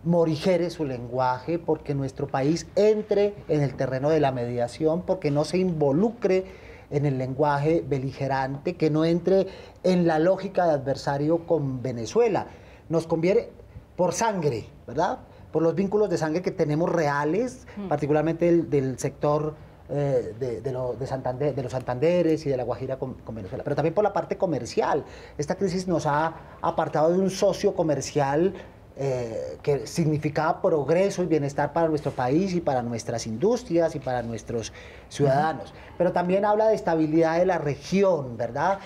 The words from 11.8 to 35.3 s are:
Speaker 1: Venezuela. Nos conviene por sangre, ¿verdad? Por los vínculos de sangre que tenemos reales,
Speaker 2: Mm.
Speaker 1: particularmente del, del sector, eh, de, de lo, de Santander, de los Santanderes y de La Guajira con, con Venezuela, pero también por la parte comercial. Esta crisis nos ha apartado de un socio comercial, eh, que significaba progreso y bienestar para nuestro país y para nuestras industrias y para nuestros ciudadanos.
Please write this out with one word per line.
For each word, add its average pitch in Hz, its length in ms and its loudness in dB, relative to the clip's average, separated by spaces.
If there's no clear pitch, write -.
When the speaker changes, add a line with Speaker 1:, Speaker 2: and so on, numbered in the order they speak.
Speaker 1:
Venezuela. 127 680 0
Nos 165 160 0
conviene 175 420 2
por 170 160 2
sangre, 165 540 -2
¿verdad? 175 340 -2
Por 156 100 0
los 165 120 2
vínculos 196 360 2
de 165 80 0
sangre 160 240 -2
que 185 80 -4
tenemos 165 420 0
reales, 160 760 0
Speaker 2:
Mm. 202 120 -8
Speaker 1:
particularmente 151 560 2
del, 170 260 4
del 131 280 0
sector, 151 560 -2
eh, 135 460 0
de, 120 220 -4
de 127 120 -4
lo, 127 220 -4
de 117 140 -8
Santander, 131 440 -2
de 131 120 -4
los 123 80 -8
Santanderes 156 720 2
y 139 40 0
de 131 60 0
La 123 60 -2
Guajira 120 340 -4
con, 127 180 -6
con - 200 -12
Venezuela, 98 300 -8
pero 143 100 -4
también 156 180 0
por - 120 2
la 117 80 2
parte 165 260 -2
comercial. 160 680 0
Esta 151 200 -2
crisis 185 320 -2
nos 156 180 0
ha 156 280 0
apartado 160 500 2
de 180 60 2
un 190 100 2
socio 190 460 2
comercial, 151 800 0
eh, 113 680 -4
que 135 260 0
significaba 156 760 0
progreso 175 600 2
y - 20 -2
bienestar 147 460 0
para 170 160 2
nuestro 147 240 -2
país 160 420 0
y 170 60 0
para 131 220 0
nuestras 117 440 -4
industrias 165 680 0
y - 20 -8
para 127 240 -4
nuestros 113 500 -6
ciudadanos. 143 600 0